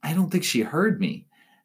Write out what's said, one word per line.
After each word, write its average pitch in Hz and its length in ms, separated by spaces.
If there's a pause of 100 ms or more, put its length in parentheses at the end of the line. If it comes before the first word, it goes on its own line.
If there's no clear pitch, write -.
I 151 100
don't 180 160
think 180 140
she - 180
heard 180 380
me. - 260 (400)